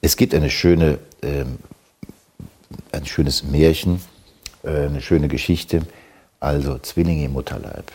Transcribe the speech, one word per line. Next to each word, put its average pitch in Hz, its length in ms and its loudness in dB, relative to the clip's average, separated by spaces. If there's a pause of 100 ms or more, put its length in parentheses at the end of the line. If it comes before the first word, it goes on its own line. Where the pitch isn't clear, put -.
Es - 160 0
gibt - 180 2
eine 76 160 4
schöne, 82 480 4 (240)
ähm, 67 360 -4 (1300)
ein 73 140 -8
schönes 71 380 -2
Märchen, 80 560 4 (640)
äh, 73 220 -2
eine 71 140 -2
schöne 76 280 2
Geschichte. 82 540 0 (580)
Also 69 380 -2
Zwillinge 82 480 0
im 67 80 -4
Mutterleib - 600 -10